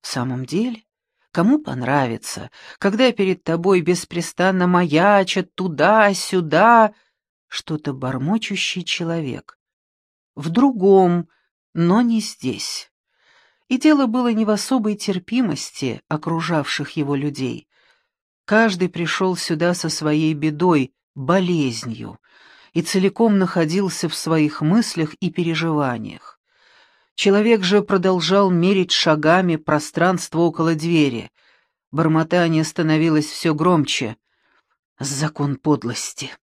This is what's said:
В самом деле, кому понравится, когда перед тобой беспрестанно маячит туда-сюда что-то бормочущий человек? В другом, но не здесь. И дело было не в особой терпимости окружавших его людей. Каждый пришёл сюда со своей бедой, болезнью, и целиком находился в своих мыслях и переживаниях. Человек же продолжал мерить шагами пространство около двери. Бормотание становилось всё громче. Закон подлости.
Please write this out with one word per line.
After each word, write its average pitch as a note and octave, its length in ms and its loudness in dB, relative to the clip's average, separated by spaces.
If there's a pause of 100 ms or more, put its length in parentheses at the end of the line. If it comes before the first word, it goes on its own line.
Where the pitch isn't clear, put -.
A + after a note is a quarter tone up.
В - 60 -16
самом B2+ 380 -6
деле, A3+ 380 -4 (480)
кому A#3 280 2
понравится, B2+ 880 -4 (300)
когда A3 320 2
перед F#3+ 320 -2
тобой E3+ 380 2
беспрестанно F3+ 840 -2
маячит F3+ 880 2
туда-сюда F#3+ 1400 4 (540)
что-то D3+ 460 -8
бормочущий E3 920 -4
человек? E3 760 -6 (760)
В D#3 140 -8
другом, F#3+ 800 4 (460)
но F3 280 2
не A3+ 200 0
здесь. - 680 -8 (760)
И B3+ 100 -2
дело C#4 300 4
было A#3+ 240 0
не A3 140 0
в G#3 40 -2
особой G#3+ 460 -2
терпимости F#3 1120 -4
окружавших D#3 840 -4
его C#3+ 240 -4
людей. C3+ 520 -6 (760)
Каждый G3+ 440 2
пришёл F3 460 -2
сюда E3+ 400 -2
со E3+ 140 -6
своей D3+ 440 0
бедой, D3+ 600 0 (200)
болезнью, C3 1040 -2 (540)
и E3 100 -2
целиком G3 560 2
находился F3+ 680 0
в D3+ 80 -6
своих D#3 460 0
мыслях D#3+ 540 0
и F3+ 140 -4
переживаниях. D#3 1080 -4 (760)
Человек G#3 480 4
же G3 180 4
продолжал F#3+ 680 2
мерить F3+ 440 2
шагами D#3+ 640 2
пространство D#3+ 840 -2
около E3 340 0
двери. D3+ 560 0 (600)
Бормотание D#3+ 720 2
становилось D#3 640 0
всё - 280 -4
громче. D3+ 640 0 (840)
Закон C#3+ 580 -4
подлости. C3+ 720 -4 (160)